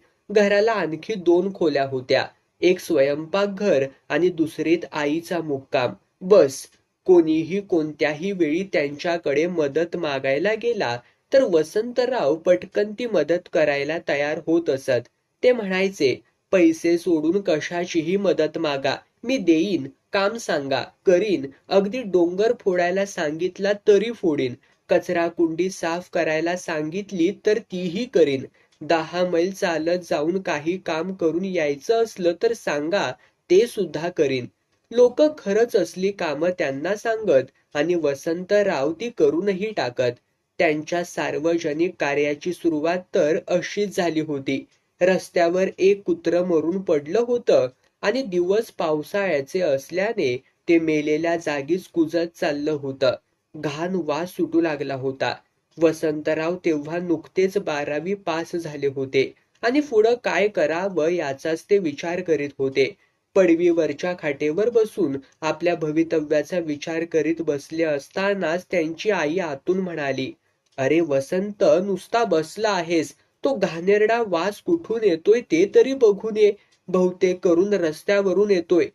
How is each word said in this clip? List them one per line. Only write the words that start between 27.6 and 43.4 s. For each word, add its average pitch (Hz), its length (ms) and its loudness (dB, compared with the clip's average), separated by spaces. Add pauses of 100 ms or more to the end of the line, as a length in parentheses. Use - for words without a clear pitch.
करीन, 143 400 0 (360)
दहा 165 480 -2
मैल 175 220 0
चालत 170 480 -2 (100)
जाऊन 170 320 -2
काही 165 360 -4
काम 175 360 -6
करून 170 320 -2
यायचं 180 580 0
असलं 175 300 -2 (100)
तर 233 100 2
सांगा, 160 580 -2 (380)
ते 196 180 6
सुद्धा 170 420 -4
करीन." 135 360 0 (460)
लोक 247 300 4 (160)
खरंच 214 380 0
असली 185 360 -2
कामं 165 380 -2
त्यांना 165 460 -4
सांगत 208 800 -2
आणि 160 200 0
वसंतराव 165 960 0
ती 226 180 -6
करूनही 190 640 0
टाकत. 123 400 -2 (460)
त्यांच्या 160 460 0
सार्वजनिक 165 960 -2
कार्याची 147 540 -2
सुरुवात 165 460 -2 (160)
तर 151 220 2 (100)